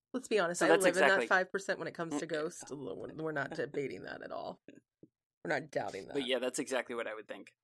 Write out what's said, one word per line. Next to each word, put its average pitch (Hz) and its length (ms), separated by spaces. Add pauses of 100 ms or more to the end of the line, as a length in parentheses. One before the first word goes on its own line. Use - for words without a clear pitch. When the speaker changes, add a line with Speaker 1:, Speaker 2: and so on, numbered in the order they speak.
(140)
Speaker 1:
Let's 262 140
be 220 100
honest, 175 220
Speaker 2:
So - 80
Speaker 1:
I - 20
Speaker 2:
that's 175 140
Speaker 1:
live 185 60
Speaker 2:
exactly 185 260
Speaker 1:
in - 60
that 233 80
five 185 220
percent 190 280
when 165 80
it - 80
comes 156 240
to 160 80
Speaker 2:
Mm. - 20
Speaker 1:
ghosts. 160 420
We're 139 600
not 143 240
debating 139 480
that - 180
at - 100
all. - 280 (840)
We're 139 160
not 151 120
doubting 98 340
that. - 80
Speaker 2:
But 139 140
yeah, 127 100
that's 123 220
exactly 127 360
what 113 120
I 107 80
would 107 120
think. 101 260 (100)